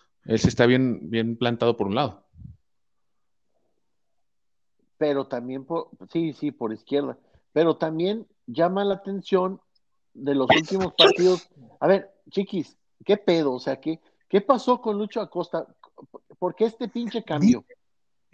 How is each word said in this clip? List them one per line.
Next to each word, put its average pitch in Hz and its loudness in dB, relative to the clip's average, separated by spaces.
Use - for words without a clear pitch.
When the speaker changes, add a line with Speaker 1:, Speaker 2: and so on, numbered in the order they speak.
Speaker 1:
él 110 0
sí 120 4
está 117 4
bien, 123 2
bien 113 -2
plantado 117 0
por 101 -2
un 98 -2
lado. 127 -4
Speaker 2:
Pero 143 0
también 131 -8
por, 165 -8
sí, 165 -2
sí, 147 -6
por 110 -6
izquierda. 135 -6
Pero 160 2
también 175 -4
llama 180 0
la 196 0
atención 190 -2
de 139 -2
los 131 2
últimos 180 0
partidos. 180 4
A 147 0
ver, 196 2
chiquis, 190 -4
¿qué 202 2
pedo? 165 2
O 123 -8
sea, 135 -6
¿qué, 160 -6
qué 202 2
pasó 247 2
con 214 -4
Lucho 214 -6
Acosta? 170 -6
¿Por 175 -4
qué 220 0
este 233 -4
pinche 233 -8
cambio? 156 2